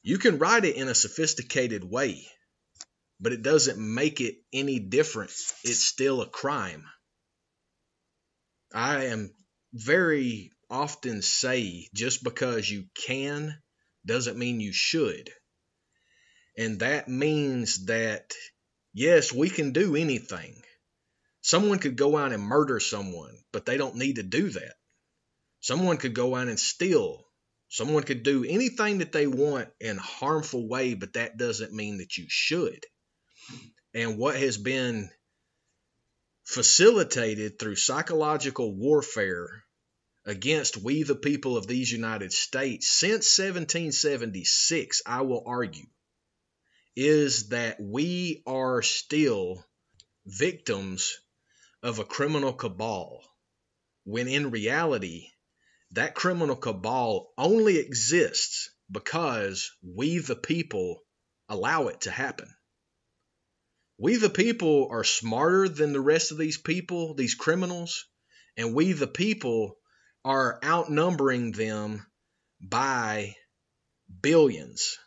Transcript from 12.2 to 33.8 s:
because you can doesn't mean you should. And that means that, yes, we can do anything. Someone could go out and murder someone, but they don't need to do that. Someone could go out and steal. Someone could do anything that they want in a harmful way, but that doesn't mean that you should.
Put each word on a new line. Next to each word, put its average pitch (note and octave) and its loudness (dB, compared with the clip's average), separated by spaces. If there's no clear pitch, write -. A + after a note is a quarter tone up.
because A#2 -2
you G2+ -8
can D3 -6
doesn't A#2 -2
mean A#2+ -2
you G#2 -4
should. A2+ 0
And A2 -4
that C3+ -2
means C3 0
that, A2+ -2
yes, C#3+ 6
we C#3+ 2
can D3+ -2
do D#3+ 2
anything. B2 -4
Someone G3 4
could C3+ -2
go C#3+ 4
out C#3 0
and G#2 -4
murder C3+ 4
someone, F2 -6
but - -6
they C3 0
don't C3+ -2
need C3 -2
to A2 -6
do C3 0
that. - -10
Someone E3+ 2
could C3+ -4
go B2 0
out B2 -2
and A2+ -2
steal. D3+ 2
Someone D3 0
could B2+ -4
do C3+ 2
anything G#3 0
that D#3+ -2
they D3 2
want C3+ 0
in G#2+ -4
a - -8
harmful C3+ -4
way, B2+ 0
but G2 -10
that A#2 -4
doesn't A2 -4
mean G#2 -8
that F#2 -10
you F2 -10
should. - 0